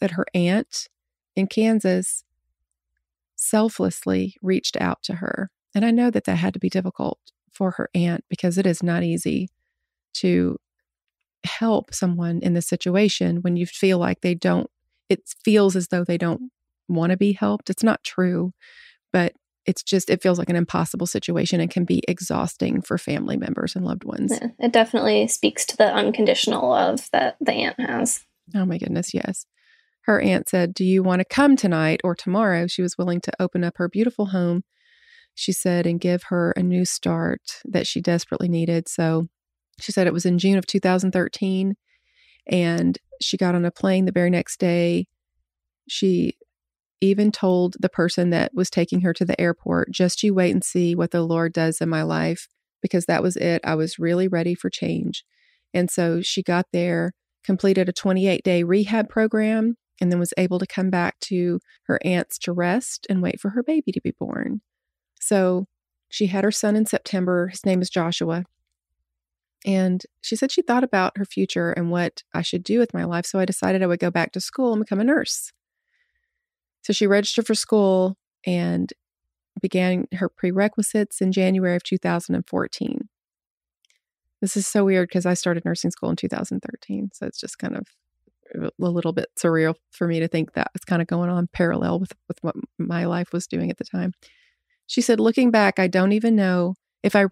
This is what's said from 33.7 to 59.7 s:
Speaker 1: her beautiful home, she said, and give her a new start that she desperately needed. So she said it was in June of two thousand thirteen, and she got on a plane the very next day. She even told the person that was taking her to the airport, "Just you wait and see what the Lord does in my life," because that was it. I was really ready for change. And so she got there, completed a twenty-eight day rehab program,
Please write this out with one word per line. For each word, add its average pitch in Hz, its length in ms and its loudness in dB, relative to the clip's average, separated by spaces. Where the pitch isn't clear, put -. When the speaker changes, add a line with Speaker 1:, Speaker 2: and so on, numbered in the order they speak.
Speaker 1:
her 175 100 0
beautiful 214 380 0
home, 180 380 0
she - 200 -4
said, 175 340 0
and 170 140 0
give 180 240 0
her 175 320 0
a 185 60 0
new 180 220 2
start - 800 -4
that - 220 -2
she - 140 -4
desperately 175 480 -2
needed. 165 400 0
So 165 400 0
she - 120 -8
said 185 160 2
it 156 40 2
was 170 140 -2
in 175 140 2
June 196 180 4
of 185 80 -2
two 196 140 0
thousand 185 320 2
thirteen, 190 640 -2
and 170 500 2
she - 160 -2
got 180 180 2
on 175 100 2
a 170 60 2
plane 190 360 2
the 180 60 0
very 180 160 2
next 175 300 0
day. 175 480 2
She 180 480 0
even 202 320 4
told 180 480 2
the 185 80 0
person 175 420 0
that - 240 0
was 180 160 0
taking 175 320 0
her 175 120 2
to - 100 0
the 175 160 -2
airport, 170 520 0
"Just 180 320 0
you 208 100 2
wait 185 160 4
and 185 140 0
see 175 320 0
what 170 160 0
the 175 100 0
Lord 165 300 0
does 160 280 0
in 165 80 0
my 160 140 0
life," 165 460 -2
because - 260 0
that 170 160 2
was 180 140 0
it. 170 280 0
I 160 120 0
was 160 240 -4
really 175 260 2
ready 175 280 0
for 185 140 -6
change. 170 560 -4
And 180 180 0
so 170 320 0
she 190 200 -4
got 180 300 0
there, 175 400 0
completed 190 440 2
a 185 40 -4
twenty-eight 185 520 0
day 175 180 4
rehab 208 460 2
program, 220 680 0